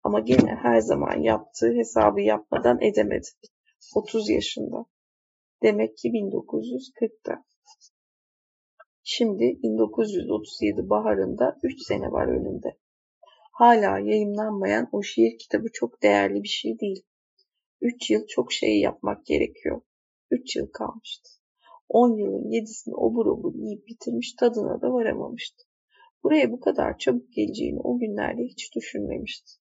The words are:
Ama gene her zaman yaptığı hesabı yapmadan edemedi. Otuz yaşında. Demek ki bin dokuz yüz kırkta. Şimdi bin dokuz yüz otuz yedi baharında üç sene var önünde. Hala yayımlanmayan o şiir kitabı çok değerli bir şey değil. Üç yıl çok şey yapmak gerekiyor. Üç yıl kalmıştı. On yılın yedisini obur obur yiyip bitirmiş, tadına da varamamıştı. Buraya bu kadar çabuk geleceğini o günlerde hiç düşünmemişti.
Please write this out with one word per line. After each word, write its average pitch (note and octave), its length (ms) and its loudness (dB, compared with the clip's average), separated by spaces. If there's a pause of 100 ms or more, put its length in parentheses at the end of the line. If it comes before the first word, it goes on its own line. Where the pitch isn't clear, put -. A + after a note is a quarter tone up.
Ama G#3 160 2
gene - 420 4
her A#3 180 4
zaman D2 420 0
yaptığı A2+ 520 0
hesabı G#2+ 480 2
yapmadan G#2+ 600 0
edemedi. G#2 460 0 (680)
Otuz G#3+ 340 -4
yaşında. - 560 -4 (800)
Demek G#3+ 340 2
ki A#3 160 -2
bin G3+ 180 -2
dokuz A3+ 400 -6
yüz C4 280 -8
kırkta. - 440 -6 (1600)
Şimdi A3 600 0
bin D#3 140 0
dokuz G#3 380 0
yüz - 160 -4
otuz G#2+ 300 -6
yedi G#2 280 -2
baharında A2 760 0
üç C4 240 -6
sene - 240 -4
var - 160 0
önünde. C2+ 500 -4 (720)
Hala G#3 480 6
yayımlanmayan G#3 920 0
o - 120 -2
şiir - 340 4
kitabı G#2+ 360 -2
çok - 300 -4
değerli G#2 400 4
bir G#3 40 -8
şey A3+ 320 -4
değil. G3 240 -4 (800)
Üç - 280 -2
yıl G#3+ 180 2
çok - 240 -2
şey G#2+ 280 2
yapmak - 460 -2
gerekiyor. - 560 -2 (500)
Üç - 240 -4
yıl - 120 -4
kalmıştı. - 640 -12 (600)
On A#3 280 6
yılın G3+ 320 -4
yedisini A3 460 -6
obur A3+ 300 0
obur - 300 -2
yiyip G#3+ 320 -10
bitirmiş, A#3+ 480 -8
tadına A#3 460 0
da B3 120 -2
varamamıştı. - 680 -6 (600)
Buraya C#4+ 280 4
bu B3 80 -8
kadar - 380 0
çabuk - 360 -2
geleceğini - 460 -4
o B3 200 -2
günlerde G#3+ 440 -4
hiç - 320 -12
düşünmemişti. - 760 -8 (160)